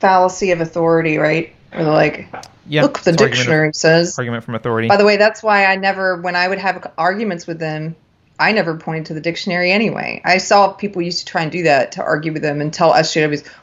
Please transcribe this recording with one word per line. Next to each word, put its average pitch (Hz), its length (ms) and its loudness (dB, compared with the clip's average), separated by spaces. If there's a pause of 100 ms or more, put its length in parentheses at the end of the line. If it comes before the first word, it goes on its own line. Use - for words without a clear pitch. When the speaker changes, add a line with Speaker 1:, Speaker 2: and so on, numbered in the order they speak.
Speaker 1:
fallacy 185 500 2
of 170 100 0
authority, 165 580 0
right? 156 360 -2 (180)
Or - 120 -4
like, 156 440 0 (380)
Speaker 2:
Yeah, 147 160 0
Speaker 1:
"Look, - 180 -4
the 180 100 2
Speaker 2:
it's 160 120 2
argument - 0 -
of, 123 140 2
Speaker 1:
dictionary 156 380 0
says." 170 440 2
Speaker 2:
argument 117 240 -6
from 117 140 -8
authority. 113 320 -2
Speaker 1:
By 196 80 6
the 202 80 4
way, 208 120 6
that's 214 240 2
why 202 260 2
I 190 100 2
never, 190 440 -2
when 175 140 -6
I 180 140 0
would 190 100 -2
have 185 400 -4
arguments 185 480 -2
with 165 140 -8
them, 156 340 -6 (460)
I 170 100 2
never 170 260 0
pointed 160 300 -8
to 160 80 -10
the 156 60 -8
dictionary 175 500 -2
anyway. 185 540 -2
I 185 140 2
saw 196 340 4
people 196 280 -8
used 175 200 -4
to - 60 -16
try 175 160 -4
and 151 100 -4
do 175 100 -4
that 143 300 2
to - 100 -10
argue 156 300 -2
with 151 100 -6
them 147 180 -4
and 151 120 -4
tell 165 200 2
S 156 220 2
J 156 100 2
Ws, 147 200 -4 (180)